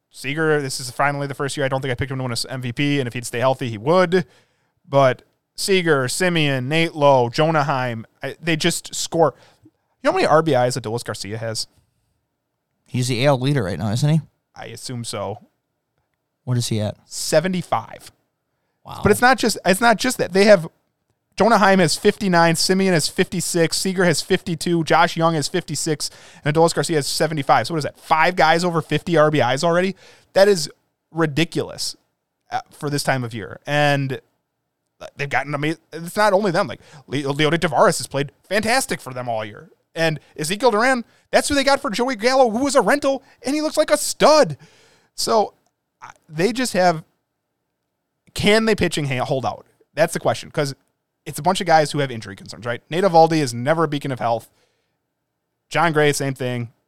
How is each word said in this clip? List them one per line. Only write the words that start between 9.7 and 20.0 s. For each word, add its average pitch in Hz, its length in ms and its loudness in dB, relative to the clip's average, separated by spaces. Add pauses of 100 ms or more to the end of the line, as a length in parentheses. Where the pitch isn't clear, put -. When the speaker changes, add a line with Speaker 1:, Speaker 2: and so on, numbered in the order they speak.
Speaker 1:
know 294 60 2
how 370 60 -2
many 370 100 2
R 156 140 4
B 160 120 0
Is 123 220 2
Adolis 117 280 -6
Garcia 107 340 -10
has? 113 300 -8 (1200)
Speaker 2:
He's 123 220 -4
the 123 160 -2
A 143 40 2
L 143 120 2
leader 135 240 0
right 92 140 -4
now, 98 140 -4
isn't 127 180 0
he? 156 120 2 (340)
Speaker 1:
I 113 100 -16
assume 117 380 -12
so. 104 420 -8 (1000)
Speaker 2:
What 127 140 -2
is 117 120 -2
he 110 120 -2
at? 104 240 -6
Speaker 1:
Seventy-five. - 1080 -2 (720)
Speaker 2:
Wow. - 200 -14
Speaker 1:
But 202 80 4
it's 208 100 0
not 247 160 6
just, - 260 -2
it's 190 180 2
not 233 160 4
just - 200 -4